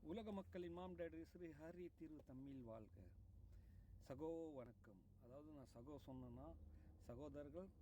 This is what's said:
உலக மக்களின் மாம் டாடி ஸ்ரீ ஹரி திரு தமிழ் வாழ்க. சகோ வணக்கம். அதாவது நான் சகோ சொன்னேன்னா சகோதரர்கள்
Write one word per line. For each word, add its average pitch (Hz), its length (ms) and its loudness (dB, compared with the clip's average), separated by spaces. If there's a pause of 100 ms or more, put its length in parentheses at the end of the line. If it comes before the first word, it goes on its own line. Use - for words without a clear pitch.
(120)
உலக 214 200 4
மக்களின் 185 400 4
மாம் 175 260 4
டாடி 165 260 4
ஸ்ரீ 180 220 -2
ஹரி 165 420 0 (100)
திரு 151 280 -4
தமிழ் 135 380 0
வாழ்க. 110 380 -2 (1040)
சகோ 160 460 4
வணக்கம். 113 460 -4 (240)
அதாவது 143 280 -4
நான் 139 220 -6
சகோ 135 320 0
சொன்னேன்னா 131 480 0 (520)
சகோதரர்கள் 147 640 2 (140)